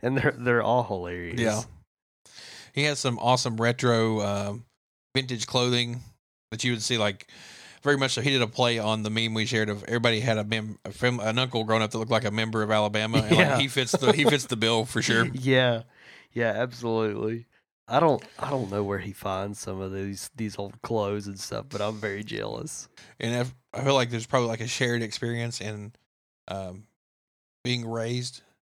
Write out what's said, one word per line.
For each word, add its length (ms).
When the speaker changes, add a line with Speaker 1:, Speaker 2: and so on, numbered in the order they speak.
Speaker 1:
and 100
they're, 200
they're 260
all 200
hilarious. 560
Speaker 2:
Yeah. 220
He 100
has 160
some 200
awesome 380
retro, 600
uh, 340
vintage 320
clothing 540
that 120
you 80
would 100
see, 160
like, 300
very 140
much 140
so. 100
He 100
did 100
a 60
play 320
on 240
the 60
meme 240
we 120
shared 240
of 140
everybody 380
had 160
a 60
mem-, 420
a 60
fam-, 280
an 180
uncle 280
growing 180
up 80
that 80
looked 120
like 140
a 60
member 320
of 80
Alabama. 480
And, 120
like, 80
Speaker 1:
Yeah. 200
Speaker 2:
he 80
fits 240
the, 220
he 100
fits 220
the 100
bill 300
for 160
sure. 240
Speaker 1:
<laughs> 80
Yeah. 500
Yeah, 220
absolutely. 880
I 120
don't, 240
I 100
don't 220
know 120
where 160
he 120
finds 480
some 220
of 120
these, 420
these 220
old 240
clothes 460
and 120
stuff, 300
but 120
I'm 160
very 260
jealous. 640
Speaker 2:
And 160
I, 60
I 40
feel 100
like 160
there's 160
probably, 220
like, 140
a 60
shared 360
experience 580
in, 300
um, 380
being 240
raised 540